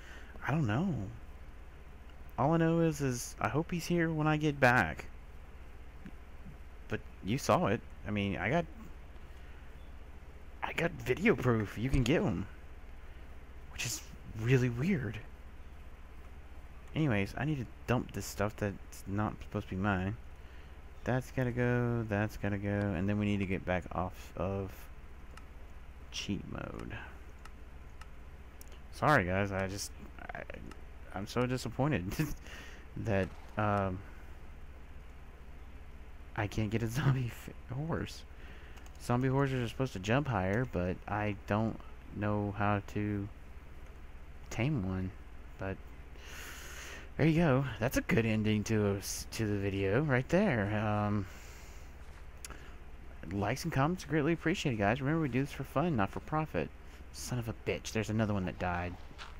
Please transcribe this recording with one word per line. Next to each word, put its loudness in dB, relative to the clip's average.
I 2
don't 4
know. 4
All 6
I 6
know 6
is, 4
is 0
I 4
hope 2
he's -2
here 4
when 2
I 6
get 2
back. 6
But -2
you 2
saw 6
it. 4
I -2
mean, 2
I 2
got, 4
I -6
got 2
video 4
proof. 4
You 2
can 6
get 6
him. 2
Which -4
is -4
really 8
weird. 2
Anyways, 4
I 2
need 0
to -4
dump 2
this -4
stuff 0
that's -2
not 0
supposed -4
to -2
be 0
mine. 2
That's 0
gotta 0
go, 4
that's 2
gotta 0
go, 0
and 4
then 4
we 4
need 4
to 2
get 0
back 2
off -4
of 0
cheat -2
mode. -6
Sorry, 6
guys, 4
I 0
just, -6
I, -6
I'm -4
so 2
disappointed 0
<laughs> -12
that, 2
um, 2
I 2
can't 2
get 2
a 4
<laughs> 2
zombie 4
f-, -10
horse. -2
Zombie 4
horses 4
are 0
supposed 0
to -4
jump 4
higher, 4
but 2
I 0
don't 2
know 2
how 4
to 0
tame 2
one. 0
But -4
there 6
you 6
go. 6
That's 2
a 4
good 4
ending 4
to 4
a 2
s-, -4
to 0
the 2
video 2
right 4
there. 4
Um, 2
likes 0
and -2
comments 4
are -8
greatly 6
appreciated, 2
guys. 6
Remember, 4
we 2
do 4
this -4
for -4
fun, 2
not 4
for -6
profit. 0
Son -2
of -2
a 0
bitch. 0
There's 2
another 4
one 2
that -2
died. 0